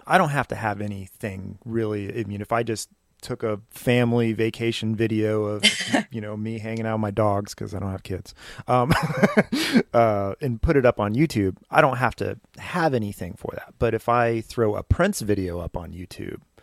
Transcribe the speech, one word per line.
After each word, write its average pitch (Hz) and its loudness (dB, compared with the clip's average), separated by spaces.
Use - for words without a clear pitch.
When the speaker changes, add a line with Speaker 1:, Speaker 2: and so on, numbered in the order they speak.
Speaker 1:
I 170 4
don't 175 4
have 143 0
to - -6
have 104 -2
anything 95 -8
really. 107 -4
I 117 -2
mean, 101 -6
if 104 -4
I 117 2
just 113 -6
took - -8
a 107 -2
family 120 2
vacation 113 -2
video 107 2
of, 104 -4
Speaker 2:
<laughs> - 0
Speaker 1:
you 117 -8
know, 104 -8
me 110 -6
hanging 113 -6
out 110 -2
with 110 0
my 104 -2
dogs 104 0
'cause 104 -10
I 98 -6
don't 98 -4
have 95 -8
kids, 95 -10
um, 127 2
<laughs> 294 0
uh, 104 4
and 120 -4
put 151 4
it 127 6
up 117 6
on 104 2
YouTube, 110 2
I 156 6
don't 131 4
have 127 2
to 101 -4
have 160 -2
anything 101 -4
for - -8
that. - -16
But 117 0
if 110 -2
I 117 2
throw 110 0
a 95 -6
Prince - 2
video 92 -2
up 85 -8
on 82 -10
YouTube, - -12